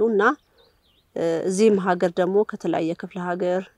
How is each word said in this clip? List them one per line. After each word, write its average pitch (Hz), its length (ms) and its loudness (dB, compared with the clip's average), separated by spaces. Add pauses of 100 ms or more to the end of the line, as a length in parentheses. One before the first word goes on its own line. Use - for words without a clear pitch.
እና፣ 208 140 2 (920)
እ፣ - 80 -4 (200)
እዚህም 202 360 4
ሀገር 180 340 0
ደግሞ 185 320 0
ከተለያየ 165 500 -4
ክፍለ - 260 -12
ሀገር 180 380 -2 (180)